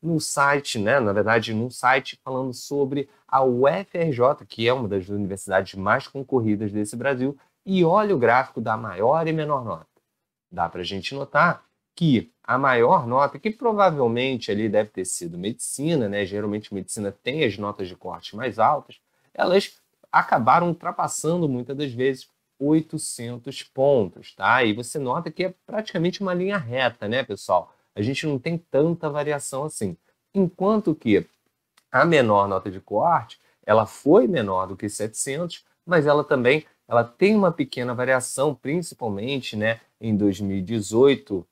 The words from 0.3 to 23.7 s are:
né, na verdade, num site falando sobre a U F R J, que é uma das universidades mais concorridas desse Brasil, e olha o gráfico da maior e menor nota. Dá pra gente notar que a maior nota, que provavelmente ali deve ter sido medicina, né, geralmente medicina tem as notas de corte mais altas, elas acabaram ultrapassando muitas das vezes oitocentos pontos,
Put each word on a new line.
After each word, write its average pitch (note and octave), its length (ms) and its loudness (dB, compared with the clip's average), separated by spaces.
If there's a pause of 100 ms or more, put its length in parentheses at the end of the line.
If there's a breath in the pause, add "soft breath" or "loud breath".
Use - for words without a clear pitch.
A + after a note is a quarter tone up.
né, A2+ 220 2
na G#2 120 0
verdade, A2 400 0
num A2+ 180 -4
site C3 520 -2
falando C3 320 -6
sobre C#3 540 -4 (180 soft breath)
a C3+ 160 2
U B2+ 240 4
F F3+ 320 0
R E3 140 0
J, B2 320 2
que A2+ 240 -2
é A#2+ 40 4
uma B2+ 140 -2
das F#2+ 220 -4
universidades G2 640 -2
mais G#2 320 0
concorridas A2 640 -2
desse G#2 240 -6
Brasil, C3 420 -2 (280 soft breath)
e F#3+ 200 2
olha G3+ 300 2
o D3+ 40 0
gráfico A#2+ 420 2
da A2+ 160 -2
maior A2+ 500 0
e D#3+ 60 -2
menor D3+ 320 -2
nota. F2 240 -10 (640)
Dá F2 160 -4
pra F2+ 160 -8
gente F#2+ 300 -8
notar C#3+ 500 0 (320)
que C#3 340 2 (140)
a A#2+ 120 -2
maior C3 500 4
nota, C3+ 320 0
que G#3+ 120 -4
provavelmente C#3 1000 0
ali G#2+ 160 0
deve G#2+ 220 0
ter F#2 140 -6
sido F2 320 -10
medicina, A#2+ 720 -4
né, G#2 160 -2
geralmente G#2 480 -6
medicina G2+ 380 -6
tem C#3 320 -6
as G#2+ 160 -2
notas G2+ 300 -6
de F2+ 80 -14
corte F2 400 -14
mais A2+ 240 -6
altas, C3+ 400 0 (340)
elas F#3+ 460 0 (320)
acabaram D#3+ 560 4
ultrapassando E3+ 800 -2
muitas B2+ 280 -6
das C#3+ 160 -6
vezes C3 360 -2 (320)
oitocentos C#3 1000 -2
pontos, C3 720 0